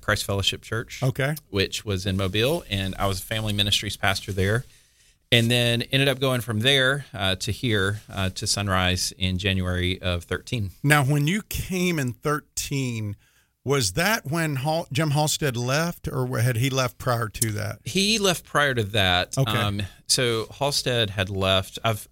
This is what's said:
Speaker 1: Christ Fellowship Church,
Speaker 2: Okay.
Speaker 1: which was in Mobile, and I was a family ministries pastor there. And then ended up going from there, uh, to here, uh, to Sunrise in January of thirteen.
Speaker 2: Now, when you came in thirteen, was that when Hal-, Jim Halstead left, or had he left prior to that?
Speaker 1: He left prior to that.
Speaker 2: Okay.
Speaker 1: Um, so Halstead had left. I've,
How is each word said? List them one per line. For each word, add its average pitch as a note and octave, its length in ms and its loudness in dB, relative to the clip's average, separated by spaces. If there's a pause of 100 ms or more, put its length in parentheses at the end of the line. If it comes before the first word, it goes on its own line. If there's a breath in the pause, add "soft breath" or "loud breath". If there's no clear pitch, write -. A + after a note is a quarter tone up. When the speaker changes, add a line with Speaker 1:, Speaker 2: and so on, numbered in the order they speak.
Speaker 1:
Christ - 240 0
Fellowship G2 380 -2
Church, - 400 -8
Speaker 2:
Okay. C3+ 320 0 (160)
Speaker 1:
which - 340 -2
was G2 220 -2
in F#2+ 100 2
Mobile, G#2+ 520 0
and G2 300 -2
I G2 80 0
was F#2+ 140 -2
a - 20 -8
family A2 300 -4
ministries G2+ 440 0
pastor G2 360 -2
there. G2 320 2 (640 soft breath)
And A#2 200 4
then A#2+ 300 2 (100)
ended C3+ 180 2
up B2+ 120 0
going B2+ 220 0
from G#2+ 180 -4
there, C3+ 540 2
uh, F#2+ 220 -2
to - 160 -4
here, G#2 480 0 (120)
uh, F#2+ 180 -2
to G#2 160 -8
Sunrise F#2 680 0
in F#2 220 0
January F2+ 640 0
of F2 220 -2
thirteen. G2+ 480 -6 (100)
Speaker 2:
Now, D3 220 4
when C#3+ 220 2
you G3 220 0
came F3+ 500 -2
in B2+ 140 -2
thirteen, B2+ 1040 -4 (480 soft breath)
was B2 300 2
that G3 320 0
when D#3 300 0
Hal-, D#3 360 -2
Jim D3+ 200 0
Halstead D3+ 440 0
left, C#3 500 -2
or C3+ 200 -2 (140)
had A#2+ 160 2
he B2 120 2
left B2+ 300 0
prior A#2 320 0
to - 220 -2
that? G#2 300 -6
Speaker 1:
He G3+ 360 2
left F#3+ 260 2
prior C#3+ 300 2
to A#2 100 2
that. F#2+ 540 2
Speaker 2:
Okay. C3 180 2
Speaker 1:
Um, G#2 260 0 (240 loud breath)
so A#2 420 2 (100)
Halstead B2+ 520 0
had G2 200 -2
left. F#2+ 520 2
I've, A2+ 300 -2